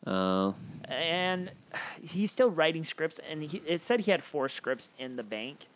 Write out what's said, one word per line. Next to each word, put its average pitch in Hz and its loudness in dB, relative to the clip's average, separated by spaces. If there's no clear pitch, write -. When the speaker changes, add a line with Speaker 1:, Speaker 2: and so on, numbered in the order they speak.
Speaker 1:
Oh. 95 2
Speaker 2:
And 180 0
he's 190 0
still 254 6
writing 160 4
scripts, 160 -4
and 151 -6
he, 151 -6
it 165 2
said 240 4
he 202 2
had 165 4
four 135 0
scripts - -4
in 127 -8
the 123 -6
bank, 110 -8